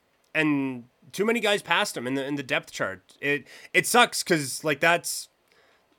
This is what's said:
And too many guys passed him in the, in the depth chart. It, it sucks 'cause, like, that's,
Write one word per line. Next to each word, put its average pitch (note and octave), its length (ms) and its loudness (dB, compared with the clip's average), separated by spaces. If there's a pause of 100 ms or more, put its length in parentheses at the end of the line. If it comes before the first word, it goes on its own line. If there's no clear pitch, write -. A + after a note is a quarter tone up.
(360)
And C#3 480 0 (300)
too G3 120 -2
many A3+ 140 2
guys G3+ 220 0
passed F#3 340 0
him B2 100 -8
in C3 100 -2
the, C3+ 100 -4
in D3 100 -4
the C#3+ 80 -6
depth D3 260 -4
chart. F#2+ 320 -6 (200)
It, C#3+ 260 -2 (260)
it F3+ 140 2
sucks - 340 4
'cause, D3+ 440 -2
like, B2 160 0
that's, E3+ 480 0 (680)